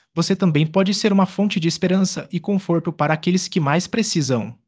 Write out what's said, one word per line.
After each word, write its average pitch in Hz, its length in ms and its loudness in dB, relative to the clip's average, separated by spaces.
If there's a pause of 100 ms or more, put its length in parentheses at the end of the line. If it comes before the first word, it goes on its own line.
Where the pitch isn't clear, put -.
(160)
você 170 220 0
também 160 280 2
pode 190 280 0
ser 208 180 0
uma 196 140 4
fonte 196 340 -2
de 165 80 0
esperança 185 640 0
e 180 80 -4
conforto 175 540 -2
para 151 200 0
aqueles 175 360 0
que 180 100 0
mais 147 280 0
precisam. 127 680 -2 (120)